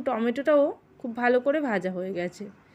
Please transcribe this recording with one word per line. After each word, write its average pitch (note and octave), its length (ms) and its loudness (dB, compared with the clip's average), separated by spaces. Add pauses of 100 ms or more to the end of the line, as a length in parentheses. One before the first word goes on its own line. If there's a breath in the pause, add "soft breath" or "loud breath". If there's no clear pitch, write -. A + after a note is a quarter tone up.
টমেটোটাও B3+ 600 2 (360)
খুব A#3+ 120 -10 (100)
ভালো B3 240 4
করে C#4 140 2 (100)
ভাজা F#3 280 -2
হয়ে F#3 220 -6
গেছে। F3 240 -6 (320 soft breath)